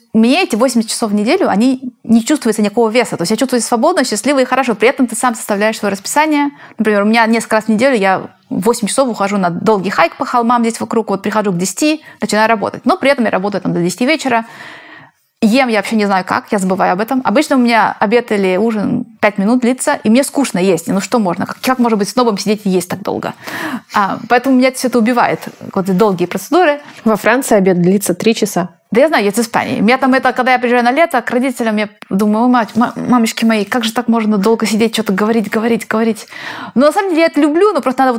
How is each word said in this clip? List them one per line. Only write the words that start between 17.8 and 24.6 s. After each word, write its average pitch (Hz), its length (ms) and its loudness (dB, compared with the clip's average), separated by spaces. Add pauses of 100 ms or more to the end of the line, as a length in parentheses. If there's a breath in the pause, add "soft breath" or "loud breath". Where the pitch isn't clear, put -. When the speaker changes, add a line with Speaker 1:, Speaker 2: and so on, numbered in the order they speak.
Speaker 1:
обед 233 320 0
или 190 260 0
ужин 208 480 -2 (160)
пять 208 180 0
минут 226 220 2
длится, 254 440 0
и 214 40 0
мне 247 140 4
скучно 269 360 -2
есть. 185 280 0
Ну 190 140 -2
что 247 180 0
можно? 180 280 -2
Как, - 140 -12
как 254 200 0
может 226 180 2
быть 196 100 -2
снобом 233 300 0
сидеть 208 260 -2
и 196 60 -2
есть 180 180 -2
так 190 140 -10
долго? - 320 -6 (580 loud breath)
А, 196 260 -2 (100)
поэтому 254 280 2
меня 254 140 4